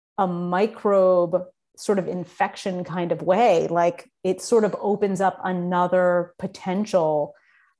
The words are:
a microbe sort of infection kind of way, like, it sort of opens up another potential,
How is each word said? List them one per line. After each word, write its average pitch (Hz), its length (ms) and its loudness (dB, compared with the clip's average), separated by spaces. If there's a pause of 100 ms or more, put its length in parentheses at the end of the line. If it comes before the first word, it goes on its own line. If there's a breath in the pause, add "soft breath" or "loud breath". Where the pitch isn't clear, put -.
(180)
a 196 80 0
microbe 180 1160 0 (320)
sort - 220 -2
of 175 100 -2
infection 180 760 -6
kind 170 280 -6
of 160 120 -2
way, 180 440 4
like, 170 400 0 (160)
it 185 160 -2
sort 233 240 2
of 202 160 0
opens 202 400 0
up 190 240 0
another 175 960 0
potential, 180 960 -2 (460 soft breath)